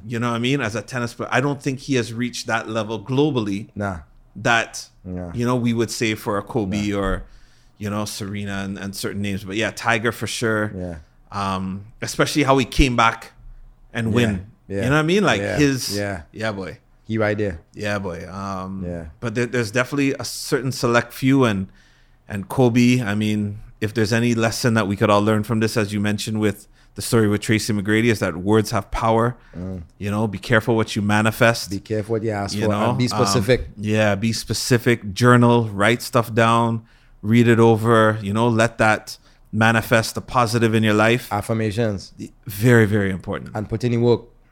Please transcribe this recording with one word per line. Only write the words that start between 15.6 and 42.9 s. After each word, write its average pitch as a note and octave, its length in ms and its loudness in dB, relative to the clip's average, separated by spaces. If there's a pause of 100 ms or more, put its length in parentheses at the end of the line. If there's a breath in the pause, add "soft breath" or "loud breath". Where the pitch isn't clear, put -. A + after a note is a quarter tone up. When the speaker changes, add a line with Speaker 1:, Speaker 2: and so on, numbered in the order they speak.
Speaker 2:
Yeah. G2+ 240 -6 (100)
Speaker 1:
yeah, G#2+ 200 -6
boy. F#2+ 260 -10 (300)
Speaker 2:
He A2 100 -4
right G#2+ 200 0
there. G2 240 -4 (120)
Speaker 1:
Yeah, G#2 240 -4
boy. F2+ 340 -8
Um, F#2+ 540 -8
Speaker 2:
Yeah. E2+ 200 -8 (140)
Speaker 1:
but A#2 160 -6
there, A#2+ 120 -2
there's A2+ 240 -4
definitely C3+ 480 -2
a A#2 60 -10
certain C3 460 -4
select A#2+ 420 0
few, C3+ 300 4
and, G2 240 0 (600 soft breath)
and G2+ 200 -8
Kobe, B2 520 4
I G#2 140 -2
mean, G#2+ 440 -2 (220)
if G#2 140 -4
there's A2 180 0
any A#2+ 220 2
lesson A2+ 400 0
that G#2+ 120 2
we G2+ 80 -2
could G#2+ 140 2
all G#2 120 6
learn G#2+ 220 2
from A2 160 -2
this, A2 160 0
as G#2 160 -2
you G#2+ 80 -4
mentioned G#2 400 -4
with G#2 280 -2 (280 soft breath)
the - 60 -10
story A2 260 2
with G#2 140 0
Tracy A2 320 0
McGrady, G#2+ 320 2
is A2+ 140 2
that F2+ 180 -2
words G#2 340 2
have G#2 200 -4
power. A#2 440 0 (220 soft breath)
Speaker 2:
Mm. F#2 240 -10 (160)
Speaker 1:
You G2+ 140 -6
know, G#2+ 160 0
be G2+ 100 -6
careful A2+ 380 2
what A2 200 0
you G#2+ 60 -2
manifest. G#2+ 680 2
Speaker 2:
Be G2+ 80 -6
careful G#2+ 340 -4
what A2 100 -2
you A2+ 60 -4
ask G2+ 260 -4
Speaker 1:
You G#2+ 100 -2
Speaker 2:
for, G#2+ 60 2
Speaker 1:
know, G#2+ 200 0
Speaker 2:
and B2 60 -2
be B2+ 80 0
Speaker 1:
um, A#2 40 0
Speaker 2:
specific. G#2+ 680 2
Speaker 1:
yeah, G#2+ 400 2
be A2+ 160 0
specific. A2+ 840 0
Journal, A#2+ 540 6
write G#2 360 0
stuff A#2 300 -2
down, A2+ 500 2 (400 soft breath)
read A2+ 240 4
it A#2 120 6
over, A2 600 6
you G2 100 -4
know, A2+ 160 0
let A2+ 300 2
that A2 400 0 (340 soft breath)
manifest A2+ 640 2
the G#2+ 60 -8
positive A2+ 520 2
in A2 100 2
your G#2+ 100 2
life. A2+ 400 2
Speaker 2:
Affirmations. G#2+ 800 -4 (320)
Speaker 1:
Very, A2+ 400 6
very G2 260 0